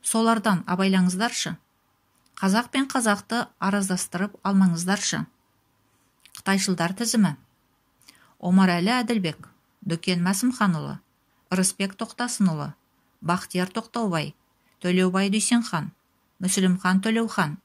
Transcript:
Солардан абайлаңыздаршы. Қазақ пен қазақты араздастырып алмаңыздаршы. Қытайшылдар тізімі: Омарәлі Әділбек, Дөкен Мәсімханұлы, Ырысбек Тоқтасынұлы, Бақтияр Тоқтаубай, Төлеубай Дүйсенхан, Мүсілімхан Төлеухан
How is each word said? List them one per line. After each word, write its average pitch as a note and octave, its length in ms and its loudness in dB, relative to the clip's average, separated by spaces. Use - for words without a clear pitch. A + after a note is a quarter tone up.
Солардан A3+ 640 2
абайлаңыздаршы. F#3 920 0
Қазақ G3+ 320 2
пен C4+ 160 0
қазақты A3+ 600 -2
араздастырып F#3+ 840 -2
алмаңыздаршы. F#3+ 840 2
Қытайшылдар F#3+ 560 0
тізімі: A3 400 2
Омарәлі F#3 640 2
Әділбек, G3+ 460 -4
Дөкен F3 380 -2
Мәсімханұлы, F#3 760 0
Ырысбек F#3+ 480 -2
Тоқтасынұлы, F#3 720 -2
Бақтияр F3+ 460 -2
Тоқтаубай, F#3 640 -4
Төлеубай F#3 500 2
Дүйсенхан, G#3+ 600 0
Мүсілімхан F#3 640 2
Төлеухан A3 600 -2